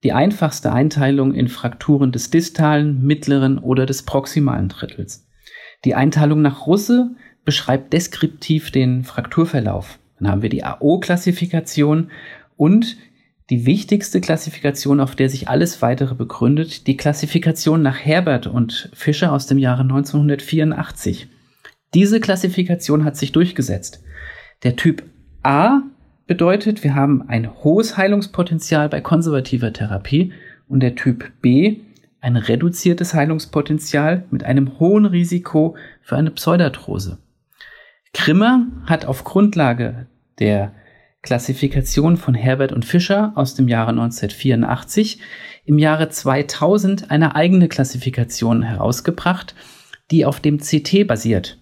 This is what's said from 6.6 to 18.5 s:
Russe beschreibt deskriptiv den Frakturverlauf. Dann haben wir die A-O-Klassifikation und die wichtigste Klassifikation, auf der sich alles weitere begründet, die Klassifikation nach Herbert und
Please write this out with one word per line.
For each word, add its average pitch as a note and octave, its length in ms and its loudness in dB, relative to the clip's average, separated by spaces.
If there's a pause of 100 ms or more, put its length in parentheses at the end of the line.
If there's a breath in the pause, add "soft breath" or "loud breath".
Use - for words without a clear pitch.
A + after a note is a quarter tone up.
Russe A#3+ 500 2 (280 loud breath)
beschreibt C#3 500 0
deskriptiv - 760 -2
den B2+ 340 0
Frakturverlauf. A2+ 920 -4 (220)
Dann G2 100 0
haben G2 120 0
wir A2+ 80 -2
die - 120 -4
A-O-Klassifikation E3+ 1500 0 (460 loud breath)
und G3+ 420 2 (500 soft breath)
die A#2+ 160 0
wichtigste G3+ 560 0
Klassifikation, D3 800 -2
auf C3+ 160 -2
der C3 140 2
sich C3 180 -10
alles D#3+ 320 0
weitere B2 340 0
begründet, C#3+ 720 -2
die C3+ 120 0
Klassifikation D#3 840 0
nach C3+ 180 0
Herbert D#3 480 0
und A#2 460 -4